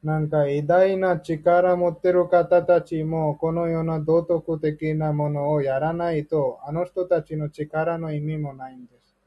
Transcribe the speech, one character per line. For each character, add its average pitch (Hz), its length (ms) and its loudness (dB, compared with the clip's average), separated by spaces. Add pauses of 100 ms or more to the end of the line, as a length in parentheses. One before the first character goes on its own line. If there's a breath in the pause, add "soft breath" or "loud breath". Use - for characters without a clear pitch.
な 156 160 -2
ん 151 100 -2
か、 151 200 2
偉 147 180 -2
大 190 320 4
な 185 200 0
力 175 580 2
持 175 160 0
っ 165 60 -14
て 180 140 2
る 175 160 2
方 175 340 4
た 175 200 4
ち 156 220 -4
も、 156 320 -2
こ 160 160 -2
の 170 160 -2
よ 165 120 -2
う 160 40 -2
な 160 160 -2
道 160 220 2
徳 165 380 -2
的 156 340 -2
な 156 180 0
も 147 180 0
の 143 200 -2
を 151 120 2
や 135 160 0
ら 156 160 0
な 170 180 -2
い 151 140 -2
と、 139 380 -2
あ 143 80 -8
の 170 120 -2
人 180 220 -4
た 175 160 0
ち 156 140 -10
の 151 120 -4
力 156 480 -4
の 160 160 -8
意 147 80 -4
味 156 180 -6
も 143 160 -8
な 131 160 -16
い 131 60 -20
ん 123 100 -20
で 120 140 -20
す。 - 160 -20 (100)